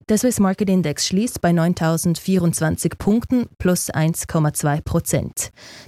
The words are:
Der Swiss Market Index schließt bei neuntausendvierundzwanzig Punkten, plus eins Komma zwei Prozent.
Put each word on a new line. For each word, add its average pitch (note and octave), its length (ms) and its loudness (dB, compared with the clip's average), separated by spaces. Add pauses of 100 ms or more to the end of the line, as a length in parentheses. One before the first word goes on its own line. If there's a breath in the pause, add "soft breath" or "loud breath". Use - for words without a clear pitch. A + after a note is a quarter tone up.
Der G#3+ 100 4
Swiss B3 220 0
Market G3 280 2
Index F3 380 0
schließt G#3+ 340 -2
bei F3 120 2
neuntausendvierundzwanzig E3+ 1500 0
Punkten, A#3 480 0 (120)
plus F3+ 320 0
eins D#3+ 360 0
Komma D3+ 260 0
zwei D3 280 -2
Prozent. - 680 -4 (380 loud breath)